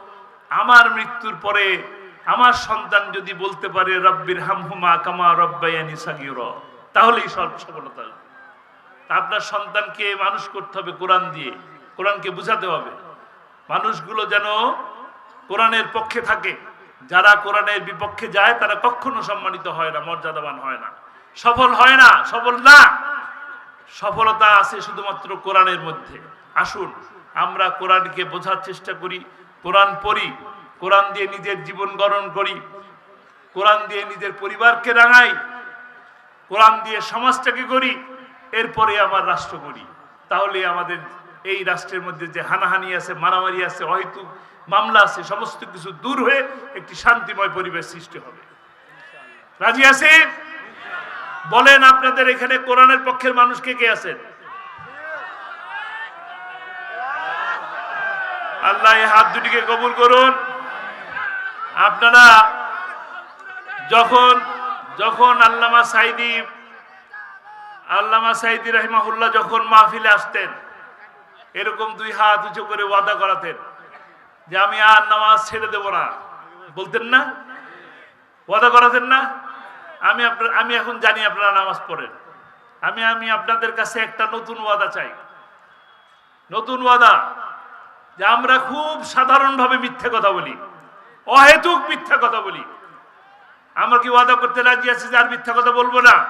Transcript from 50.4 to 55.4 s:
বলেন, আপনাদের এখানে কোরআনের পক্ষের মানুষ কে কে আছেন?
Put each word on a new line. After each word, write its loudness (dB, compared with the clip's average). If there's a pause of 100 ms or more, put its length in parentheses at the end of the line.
বলেন, 8
আপনাদের 6
এখানে 0
কোরআনের 6
পক্ষের -2
মানুষ 2
কে -6
কে 0
আছেন? -6 (4000)